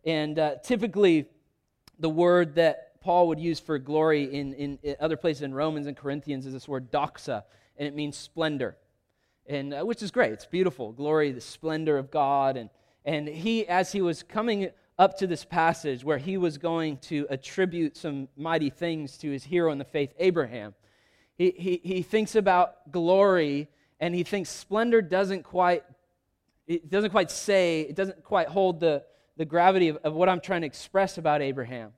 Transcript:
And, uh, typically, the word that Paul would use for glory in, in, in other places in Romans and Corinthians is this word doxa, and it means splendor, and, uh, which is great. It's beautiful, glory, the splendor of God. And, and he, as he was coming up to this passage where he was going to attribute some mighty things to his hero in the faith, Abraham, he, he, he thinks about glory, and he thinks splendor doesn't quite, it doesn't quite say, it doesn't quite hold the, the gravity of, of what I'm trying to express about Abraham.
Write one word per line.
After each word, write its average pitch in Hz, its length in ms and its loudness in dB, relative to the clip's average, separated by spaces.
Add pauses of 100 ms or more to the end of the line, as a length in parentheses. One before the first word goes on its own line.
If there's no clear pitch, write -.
And, 151 320 -2
uh, 151 260 0
typically, 196 600 2 (720)
the 160 120 -2
word 175 460 4
that - 460 2
Paul 175 280 4
would 156 100 -2
use 160 200 -2
for 151 200 -4
glory 151 460 2
in, 139 280 -6
in, 143 300 -8
in 143 160 -6
other 156 180 -2
places 151 240 -2
in 135 140 -8
Romans 151 320 -2
and 143 100 -10
Corinthians 139 480 -6
is 135 80 -10
this 131 140 -14
word 131 240 -6
doxa, 143 500 -4 (360)
and 143 100 -6
it 143 80 -10
means 147 200 -6
splendor, 147 600 -4 (720)
and, 139 260 -6
uh, 139 80 -6
which 220 220 -4
is 190 80 -8
great. 175 220 2
It's - 120 -14
beautiful, 165 460 -2
glory, 147 400 0
the 123 100 -10
splendor 156 560 -2
of 135 140 -6
God. 139 460 2
And, 110 120 -12 (360)
and 147 220 -4
he, 196 400 -2
as 180 240 0
he 196 120 -2
was 170 180 -2
coming 214 480 -4 (300)
up 190 180 6
to 196 80 0
this 175 180 -4
passage 160 600 0
where 143 160 0
he 190 180 -4
was 165 220 -2
going 165 380 -4
to 147 340 -6
attribute 165 680 -4
some 139 300 -8 (100)
mighty 156 320 0
things 156 480 -6
to 151 140 -6
his 139 120 -6
hero 165 280 2
in 139 80 -4
the 139 40 -8
faith, 143 360 -4
Abraham, 123 560 0 (640)
he, 180 180 2
he, 180 260 -2
he 185 200 -4
thinks 214 320 -2
about 185 560 2
glory, 170 760 4 (320)
and 175 140 -2
he 180 80 0
thinks 180 300 -4
splendor 226 500 2
doesn't 185 400 -2
quite, 180 420 2 (840)
it 160 220 -4
doesn't 202 220 0
quite 190 180 2
say, 175 520 2
it 147 140 -6
doesn't 190 280 -4
quite 175 240 0
hold 180 320 0
the, 151 240 2 (340)
the 160 80 -4
gravity 175 440 4
of, 151 80 -4
of 156 180 -4
what 175 120 4
I'm 180 120 2
trying 175 220 -2
to 160 60 -4
express 190 520 -2
about 151 240 0
Abraham. 123 540 -8